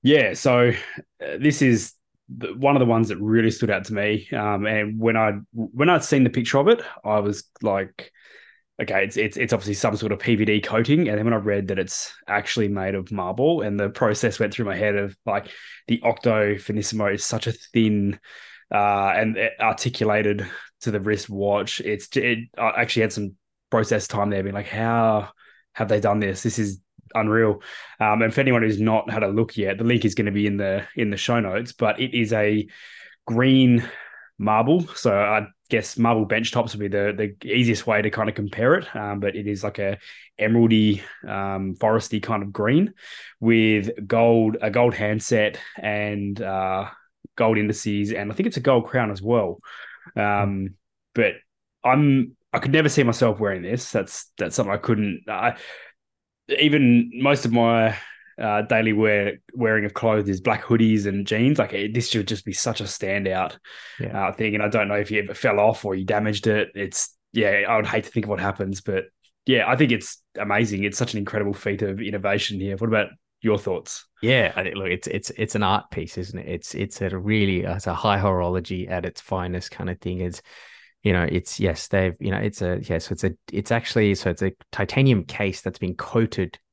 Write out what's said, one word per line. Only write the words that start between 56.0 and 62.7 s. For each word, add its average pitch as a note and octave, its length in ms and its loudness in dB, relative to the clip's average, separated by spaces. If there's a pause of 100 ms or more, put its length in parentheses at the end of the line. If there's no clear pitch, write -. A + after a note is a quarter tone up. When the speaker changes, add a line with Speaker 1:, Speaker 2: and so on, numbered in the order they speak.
Speaker 1:
even B2+ 560 6
most C3+ 320 2
of A2+ 60 0
my, A#2 440 4 (420)
uh, G#2+ 240 -2
daily A2 300 2
wear, G#2 420 2 (200)
wearing A2 300 0
of G#2 100 -6
clothes G#2+ 340 0
is F#2+ 120 -2
black A2+ 220 -2
hoodies A2 440 4
and G2+ 200 -2
jeans. A#2 320 2
Like, G#2+ 140 0
it, G#2+ 220 -4
this A#2 160 -2
should G#2+ 160 -2
just G#2+ 180 -6
be G2+ 80 -8
such - 280 -4